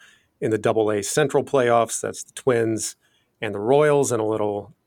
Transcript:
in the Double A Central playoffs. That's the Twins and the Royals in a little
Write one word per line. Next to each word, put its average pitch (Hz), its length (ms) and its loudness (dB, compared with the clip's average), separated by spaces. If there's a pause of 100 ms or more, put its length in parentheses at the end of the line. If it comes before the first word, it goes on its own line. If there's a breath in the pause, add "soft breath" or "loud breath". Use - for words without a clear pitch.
(400 soft breath)
in 123 100 -2
the 110 80 0
Double 107 320 2
A 104 120 0
Central 139 420 0
playoffs. 120 560 2
That's - 240 -8
the - 80 -20
Twins 113 640 -2 (440)
and 107 140 -6
the 101 60 -6
Royals 139 500 2
in 120 80 -2
a 110 80 -2
little 104 480 -4 (120)